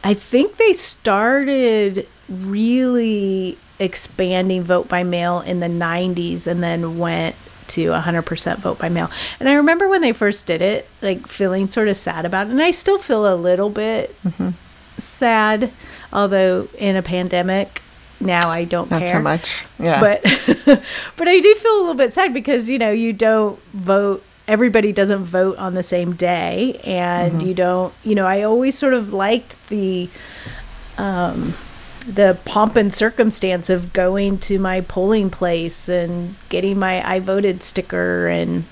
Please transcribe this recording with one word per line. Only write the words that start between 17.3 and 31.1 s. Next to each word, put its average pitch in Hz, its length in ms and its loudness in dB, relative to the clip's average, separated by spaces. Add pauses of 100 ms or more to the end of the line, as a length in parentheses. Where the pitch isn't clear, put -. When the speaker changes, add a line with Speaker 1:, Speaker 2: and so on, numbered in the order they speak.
Speaker 1:
now 175 320 2
I 170 140 -2
don't 170 260 -4
Speaker 2:
Not 165 100 0
Speaker 1:
care. 180 140 0
Speaker 2:
so 165 60 2
much. 156 440 -4 (140)
Yeah. 160 200 2
Speaker 1:
But, 208 220 4 (440)
<laughs> - 520 2
but 330 100 0
I 359 120 6
do 415 160 8
feel 440 220 2
a - 20 2
little 339 160 0
bit 254 180 2
sad 359 220 2
because, 247 340 0
you 262 80 0
know, 220 140 2
you 226 220 0
don't 220 460 2 (140)
vote, 196 500 0 (240)
everybody 214 440 4
doesn't 196 340 2
vote 185 320 0
on 190 160 -6
the 185 100 -2
same 175 300 0
day. 175 680 -2
And 175 560 -2
Speaker 2:
Mm-hmm. 180 80 -2
Speaker 1:
you 185 80 -2
don't, 180 380 0 (100)
you 214 100 0
know, 190 140 2
I 202 160 2
always 247 340 2
sort 269 160 2
of 214 200 -2
liked 208 440 -2 (120)
the, 190 380 -2 (920)
um, 175 560 -2 (520)